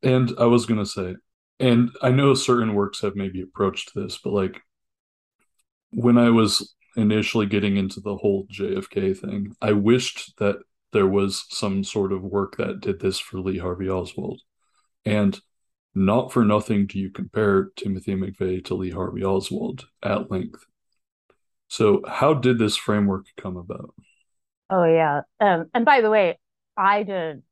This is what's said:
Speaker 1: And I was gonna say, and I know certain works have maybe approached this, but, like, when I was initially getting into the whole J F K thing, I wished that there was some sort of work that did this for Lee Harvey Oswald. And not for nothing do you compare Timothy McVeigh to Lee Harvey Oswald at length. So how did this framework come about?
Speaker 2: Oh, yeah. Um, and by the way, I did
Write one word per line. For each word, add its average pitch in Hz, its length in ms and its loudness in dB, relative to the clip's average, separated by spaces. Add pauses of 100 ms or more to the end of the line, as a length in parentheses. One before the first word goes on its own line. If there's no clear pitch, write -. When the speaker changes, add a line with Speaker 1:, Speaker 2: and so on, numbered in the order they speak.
Speaker 1:
And 127 340 2
I 120 80 4
was 117 220 4
gonna 110 180 0
say, 92 300 -8 (440)
and 120 300 4 (140)
I 127 80 4
know 139 240 4
certain 120 400 0
works 101 260 -2
have 101 140 -4
maybe 95 260 -6
approached - 540 -4
this, - 280 -8
but, - 80 -4
like, 98 300 -2 (1300)
when 120 280 4
I 120 100 6
was 110 460 2 (200)
initially 107 520 0
getting 101 300 0
into 98 220 -4
the 101 160 -8
whole 98 340 0
J 98 280 -6
F 98 140 -8
K 98 240 -2
thing, 101 440 -6
I 107 140 0
wished 113 640 0
that 101 200 0 (340)
there 101 160 4
was 98 420 0
some 98 340 -4
sort 98 300 -4
of 92 80 -6
work 98 360 -4
that - 220 -6
did 95 200 2
this 95 200 0
for - 200 -10
Lee 92 180 -2
Harvey 90 320 -4
Oswald. - 500 -4 (640)
And 104 360 2 (560)
not 104 360 2
for 120 140 2
nothing 104 400 2
do 98 140 -8
you 95 100 -6
compare 98 680 0
Timothy 98 380 -6
McVeigh 95 520 -4
to 92 100 -4
Lee 92 160 -6
Harvey 95 320 -6
Oswald 98 640 -4 (160)
at - 260 -2
length. 92 340 -8 (1080)
So 104 380 2
how 151 280 2
did 123 240 2
this 107 180 0
framework 101 480 -2 (100)
come 92 220 -10
about? - 380 -14 (760)
Speaker 2:
Oh, 185 160 2
yeah. 160 360 2 (180)
Um, 170 340 2
and 233 120 0
by 277 160 6
the 214 100 2
way, 202 260 2 (400)
I 202 260 2
did 175 380 -6 (100)